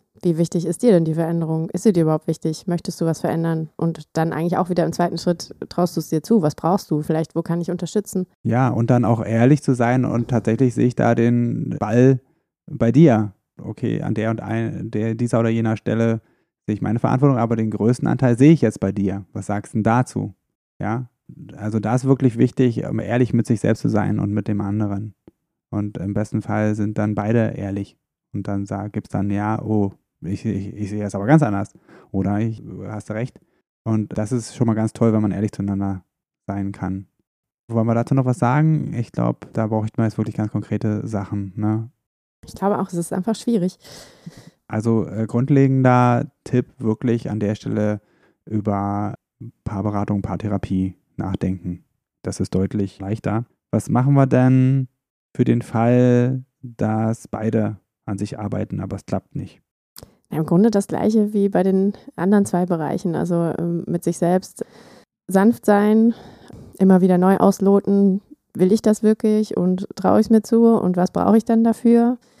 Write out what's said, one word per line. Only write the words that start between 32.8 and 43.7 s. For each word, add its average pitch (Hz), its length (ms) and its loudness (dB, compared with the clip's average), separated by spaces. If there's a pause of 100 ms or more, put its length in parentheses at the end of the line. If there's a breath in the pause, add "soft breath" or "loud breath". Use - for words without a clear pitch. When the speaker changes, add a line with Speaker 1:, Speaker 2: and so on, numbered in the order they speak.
Speaker 2:
hast 107 220 -12
du 107 40 -8
recht. 117 260 -8 (440)
Und 110 340 -2
das 107 140 -4
ist 120 240 -6
schon 117 120 2
mal 113 80 2
ganz 110 180 -2
toll, 113 200 2
wenn 107 80 2
man 104 100 0
ehrlich 101 200 -4
zueinander 98 520 -6 (440)
sein 98 240 -6
kann. 95 360 -8 (600)
Wollen 113 200 0
wir 113 80 2
dazu 117 180 -2
noch 135 120 2
was 127 120 0
sagen? 147 560 0
Ich 117 180 -6
glaub, - 420 -4
da 110 140 -2
braucht 110 300 -4
man 113 80 2
jetzt 107 120 -2
wirklich 110 180 -4
ganz 107 160 -4
konkrete 104 560 -4
Sachen, 101 480 -6
ne? 110 340 -4 (560)
Speaker 1:
Ich - 100 -18
glaube 196 240 -2
auch, 185 80 -4
es - 80 -10
ist 170 180 -6
einfach 190 220 -4
schwierig. 185 420 -2 (880 loud breath)